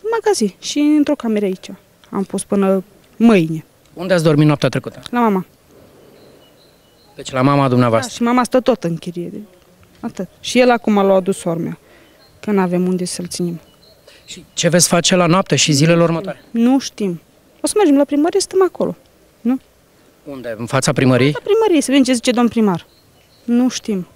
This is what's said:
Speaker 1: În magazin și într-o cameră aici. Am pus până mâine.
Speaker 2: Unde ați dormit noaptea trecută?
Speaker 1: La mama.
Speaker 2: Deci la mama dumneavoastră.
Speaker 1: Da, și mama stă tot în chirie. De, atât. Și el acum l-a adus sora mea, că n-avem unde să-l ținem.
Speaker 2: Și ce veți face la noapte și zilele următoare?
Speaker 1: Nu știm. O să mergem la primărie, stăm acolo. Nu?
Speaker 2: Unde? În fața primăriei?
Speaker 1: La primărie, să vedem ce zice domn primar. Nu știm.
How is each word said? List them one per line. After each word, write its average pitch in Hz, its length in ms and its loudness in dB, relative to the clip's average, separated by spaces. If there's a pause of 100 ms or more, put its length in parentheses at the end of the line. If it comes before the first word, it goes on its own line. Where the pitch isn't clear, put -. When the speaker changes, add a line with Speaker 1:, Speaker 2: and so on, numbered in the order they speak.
Speaker 1:
În 415 100 -6
magazin 403 480 -2
și - 180 -8
într-o 294 360 2
cameră 214 300 -4
aici. 190 260 -6 (400)
Am 196 140 -4
pus 196 200 -8
până 196 400 0 (320)
mâine. 170 480 2 (300)
Speaker 2:
Unde 180 200 -2
ați 165 100 0
dormit 151 220 4
noaptea 147 220 2
trecută? - 320 -6 (100)
Speaker 1:
La 240 100 -2
mama. 196 240 0 (1700)
Speaker 2:
Deci 135 140 -16
la 127 120 -2
mama 139 260 2
dumneavoastră. 123 420 2
Speaker 1:
Da, - 60 -16
și - 60 -4
mama 240 220 0
stă - 160 0
tot 233 240 -2
în 170 120 -4
chirie. 170 360 -12
De, 214 60 -14 (640)
atât. 202 280 -10 (120)
Și - 200 -2
el 247 100 6
acum 208 360 2
l-a 196 80 4
adus 190 240 0
sora 170 180 -4
mea, 165 220 -8 (600)
că 214 100 -8
n-avem 185 360 0
unde 185 180 -2
să-l 180 220 -10
ținem. 175 340 -6 (640)
Speaker 2:
Și - 280 -20
ce - 160 -2
veți 165 200 2
face 175 280 2
la 175 100 2
noapte 165 300 2
și 151 160 0
zilele 165 300 4
următoare? 160 480 -4
Speaker 1:
Nu 240 280 2
știm. 185 420 -6 (400)
O 302 60 -6
să - 100 -4
mergem 320 200 4
la 285 80 4
primărie, 311 360 0
stăm 381 240 0
acolo. 180 320 -4 (440)
Nu? 254 180 -2 (680)
Speaker 2:
Unde? 123 340 -12
În 117 80 -8
fața 135 260 0
primăriei? 131 400 2
Speaker 1:
La 480 100 -6
primărie, 403 380 2
să - 100 -6
vedem 269 140 4
ce 254 80 0
zice 247 180 0
domn 233 180 2
primar. 202 380 -2 (580)
Nu 247 240 0
știm. 196 480 -6